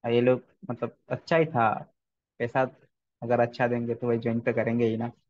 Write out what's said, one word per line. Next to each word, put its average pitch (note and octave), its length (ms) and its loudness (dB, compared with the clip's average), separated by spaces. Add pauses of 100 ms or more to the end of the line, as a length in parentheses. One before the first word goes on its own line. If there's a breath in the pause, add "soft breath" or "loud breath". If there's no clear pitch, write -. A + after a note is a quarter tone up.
और A#2 80 -2
ये A#2+ 100 4
लोग B2 220 2 (280)
मतलब - 240 -8 (140)
अच्छा - 280 -2
ही D#3+ 80 4
था, A#2+ 240 2 (680)
पैसा A#2+ 220 -2 (600)
अगर A#2+ 180 0
अच्छा A#2+ 280 0
देंगे A#2 280 -2
तो B2 120 -4
भाई A#2 100 2
ज्वाइन A#2 220 -2
तो A#2 140 -2
करेंगे A#2 340 0
ही A2 100 0
ना। A#2+ 100 -4 (220)